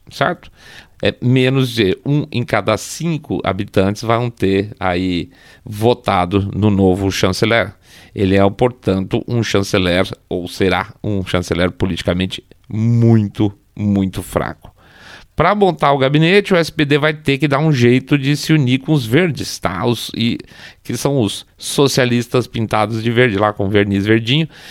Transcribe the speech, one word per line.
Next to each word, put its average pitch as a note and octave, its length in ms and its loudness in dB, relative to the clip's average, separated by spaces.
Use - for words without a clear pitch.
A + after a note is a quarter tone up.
certo? - 400 -4
É, - 220 -2
menos C3 480 2
de A2+ 340 0
um C#3+ 280 -2
em A#2+ 120 -4
cada G#2+ 320 -2
cinco - 680 -6
habitantes G2 580 -2
vão A#2 300 -2
ter G2+ 480 -2
aí F2+ 500 -2
votado G2+ 920 0
no G#2 160 2
novo F#2+ 400 2
chanceler. G#2 640 0
Ele G2 200 2
é, G2 140 4
portanto, G2+ 800 -2
um A#2+ 160 -2
chanceler, F#2+ 640 0
ou F2+ 200 -6
será F#2 440 -2
um G2 200 -4
chanceler F2+ 460 -2
politicamente F#2 720 -4
muito, A2 840 2
muito G2 460 0
fraco. - 520 -4
Pra E3+ 180 2
montar F3+ 380 2
o C#3 80 2
gabinete, D#3+ 520 2
o F#3 60 4
S D#3+ 140 -2
P D#3 120 -2
D D3 140 2
vai D#3 160 0
ter C#3 240 -2
que D3 100 0
dar C3+ 120 0
um D#3 120 2
jeito B2+ 460 4
de C#3 180 -2
se - 160 -2
unir C3 280 2
com D3+ 120 -4
os C#3+ 140 0
verdes, C3 540 -2
tá? F#2 260 -4
Os, A#2+ 320 -2
e, A#2 220 -2
que A#2+ 140 -6
são C#3 240 0
os - 240 -2
socialistas B2 920 0
pintados A2 560 -2
de A#2+ 80 -2
verde, A#2 260 2
lá G#2 160 2
com G2 160 -4
verniz G2+ 340 2
verdinho, A#2 460 2